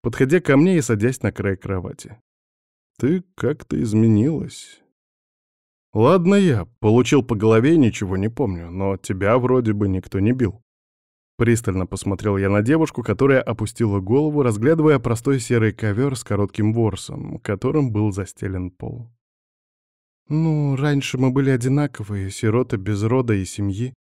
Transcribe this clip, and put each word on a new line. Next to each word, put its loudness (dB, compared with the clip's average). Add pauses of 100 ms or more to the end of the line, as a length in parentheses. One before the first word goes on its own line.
подходя 0
ко 2
мне 4
и 2
садясь 0
на 0
край -4
кровати. -10 (800)
"Ты 0 (100)
как-то -4
изменилась". 0 (1120)
"Ладно 4
я, 2 (100)
получил 4
по -4
голове, 4
ничего 2
не -2
помню, -6
но -2
тебя 0
вроде 2
бы 0
никто -4
не 2
бил". -2 (760)
Пристально 0
посмотрел -4
я 0
на 2
девушку, 0
которая 2
опустила -4
голову, 0
разглядывая 2
простой -2
серый 2
ковер -2
с -10
коротким -2
ворсом, -4
которым -2
был 0
застелен -8
пол. -14 (1160)
"Ну, 0
раньше -2
мы 2
были 0
одинаковые, -2
сироты 0
без -4
рода 0
и 0
семьи. -6